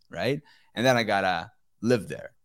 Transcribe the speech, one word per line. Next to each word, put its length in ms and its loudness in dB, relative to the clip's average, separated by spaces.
right? 320 -4
And 100 -2
then 120 6
I 60 2
gotta 480 0
live 260 2
there, 240 -12